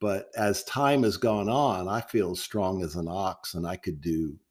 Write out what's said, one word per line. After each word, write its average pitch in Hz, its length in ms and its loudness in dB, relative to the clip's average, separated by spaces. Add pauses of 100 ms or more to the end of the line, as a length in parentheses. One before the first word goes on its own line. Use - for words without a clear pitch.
but 98 340 -2
as 104 300 0
time 139 380 2
has 107 160 2
gone 107 320 2
on, 117 360 2
I 104 140 0
feel 95 340 0
strong 95 480 -2
as 82 140 -4
an 85 120 -2
ox 92 460 -4
and 85 120 -4
I 90 100 -4
could 80 240 -6
do 80 380 -2 (120)